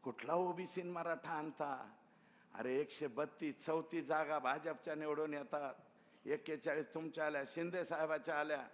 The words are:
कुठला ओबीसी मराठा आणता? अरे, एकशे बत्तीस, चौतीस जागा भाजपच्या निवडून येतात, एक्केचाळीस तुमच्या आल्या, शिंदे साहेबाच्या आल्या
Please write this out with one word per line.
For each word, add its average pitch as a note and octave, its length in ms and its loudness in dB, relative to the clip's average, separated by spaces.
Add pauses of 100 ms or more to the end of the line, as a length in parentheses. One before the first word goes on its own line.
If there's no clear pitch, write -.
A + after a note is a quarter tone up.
कुठला D#3 320 -2
ओबीसी F3+ 480 2
मराठा E3+ 480 -2
आणता? C#3+ 600 -2 (640)
अरे, B2+ 200 0
एकशे D3 320 0
बत्तीस, C#3+ 600 -4
चौतीस D#3+ 380 0
जागा D#3 340 2
भाजपच्या D3+ 560 0
निवडून D3+ 400 0
येतात, C#3+ 400 -2 (520)
एक्केचाळीस D3+ 680 0
तुमच्या D#3+ 320 0
आल्या, D3 200 2
शिंदे E3+ 380 0
साहेबाच्या D#3 560 2
आल्या D3 340 0